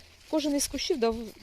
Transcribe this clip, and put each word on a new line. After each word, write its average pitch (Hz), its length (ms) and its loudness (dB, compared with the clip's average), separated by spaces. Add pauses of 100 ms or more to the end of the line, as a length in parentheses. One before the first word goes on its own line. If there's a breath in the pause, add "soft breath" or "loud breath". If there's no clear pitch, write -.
(280 loud breath)
Кожен 294 260 2
із 277 120 0
кущів 277 320 -2
дав 226 160 2 (280)